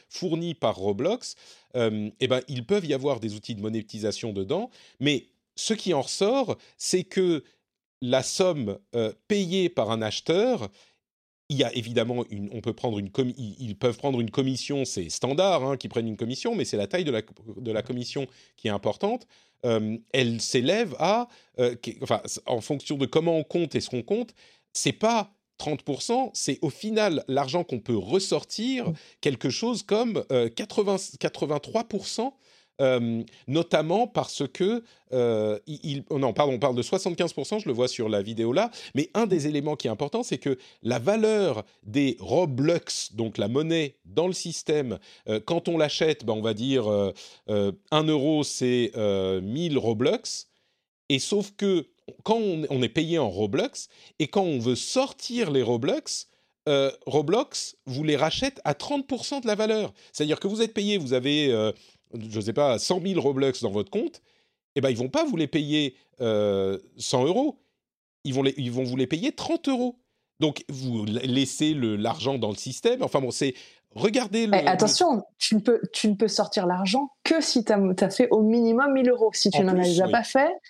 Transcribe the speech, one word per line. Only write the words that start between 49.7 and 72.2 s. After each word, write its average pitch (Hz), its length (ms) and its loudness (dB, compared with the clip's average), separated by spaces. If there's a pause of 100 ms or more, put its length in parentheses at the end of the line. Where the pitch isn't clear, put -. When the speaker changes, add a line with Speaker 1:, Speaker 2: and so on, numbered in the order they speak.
Speaker 1:
Roblox, 117 680 -2 (640)
et 139 100 4
sauf 202 360 0
que 190 300 0 (380)
quand 220 140 2
on, 180 320 -2
on 131 120 0
est 120 80 2
payé 160 300 0
en 120 100 2
Roblox, 107 580 -2 (320)
et 151 80 -2
quand 202 140 0
on 165 180 0
veut 120 160 2
sortir 240 760 -2
les 135 100 4
Roblox, 123 680 -2 (400)
euh, 139 240 2 (140)
Roblox 151 800 0
vous 135 180 -6
les 151 140 2
rachète 160 480 0
à 151 80 2
trente 285 340 -4
pour - 180 -4
cent 285 160 -4
de 233 60 -6
la 208 80 2
valeur. 214 380 0 (180)
C'est-à-dire 151 280 0
que - 80 -2
vous 214 140 0
êtes 226 120 0
payé, 202 240 2
vous 131 160 -2
avez, 143 380 2
euh, 107 200 4 (460)
je 110 240 -6
sais 104 120 -4
pas, 139 240 2
cent 180 220 0
mille 175 200 -2
Roblox 135 420 2
dans 110 100 -2
votre 101 180 -2
compte, 254 320 -4 (540)
eh 139 60 0
ben, 135 80 4
ils 120 80 0
vont 123 120 -2
pas 311 140 2
vous 262 140 -2
les 156 100 0
payer, 147 480 0 (240)
euh, 104 580 2 (200)
cent 127 260 0
euros. 226 360 0 (640)
Ils 139 80 -2
vont 135 100 2
les, 135 140 2
ils 120 140 -4
vont 127 120 -2
vous 127 140 -4
les 131 100 0
payer 180 240 -2
trente - 380 -4
euros. 247 300 -2 (420)
Donc, 147 280 0
vous 127 360 -2
la-, 107 160 -2
laissez 135 520 2
le, 117 220 0
l'argent 113 420 0